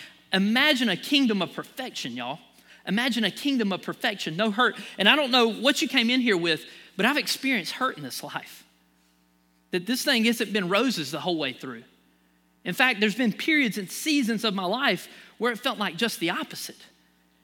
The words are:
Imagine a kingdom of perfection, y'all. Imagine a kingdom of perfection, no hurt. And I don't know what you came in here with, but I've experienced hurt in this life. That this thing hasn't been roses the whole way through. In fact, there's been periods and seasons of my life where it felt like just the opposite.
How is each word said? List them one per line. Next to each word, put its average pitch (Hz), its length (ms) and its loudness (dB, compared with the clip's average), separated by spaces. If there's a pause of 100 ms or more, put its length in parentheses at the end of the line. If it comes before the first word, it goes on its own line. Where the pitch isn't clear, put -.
(320)
Imagine 240 560 4
a 180 80 2
kingdom 233 460 2
of 156 100 -4
perfection, 151 640 -10
y'all. 127 220 -6 (480)
Imagine 233 380 0
a 180 60 2
kingdom 240 420 0
of 175 100 -4
perfection, 196 540 -4
no 214 140 2
hurt. 220 260 2 (200)
And 190 120 4
I 254 80 6
don't 269 160 0
know 240 160 6
what 220 340 0
you 285 60 -2
came 233 200 2
in 254 120 4
here 233 160 4
with, 170 280 0 (320)
but 196 100 2
I've 285 100 4
experienced 233 560 -2
hurt - 240 -2
in 151 80 -10
this - 180 -10
life. - 400 -12 (1120)
That 185 140 -2
this 247 180 -2
thing 233 220 4
hasn't 226 260 0
been 196 160 0
roses 196 420 2
the 151 80 -6
whole 170 200 -2
way 135 140 -2
through. 120 300 -10 (800)
In 180 120 -4
fact, 254 260 2
there's 208 160 2
been 233 160 2
periods 285 460 0
and 185 120 -8
seasons 254 540 0
of 214 100 0
my 185 120 -4
life 220 420 0 (300)
where 233 120 0
it 220 80 -6
felt 240 200 -4
like 180 180 -4
just 226 240 -2
the 170 100 0
opposite. - 460 -6 (680)